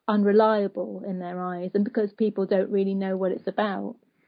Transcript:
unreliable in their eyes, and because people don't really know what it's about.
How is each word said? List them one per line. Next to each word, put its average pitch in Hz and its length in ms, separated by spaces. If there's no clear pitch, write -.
unreliable 208 1000
in 185 120
their 180 220
eyes, 180 320
and 202 100
because 208 300
people 208 320
don't 190 260
really 196 240
know 190 200
what 185 160
it's - 160
about. 202 480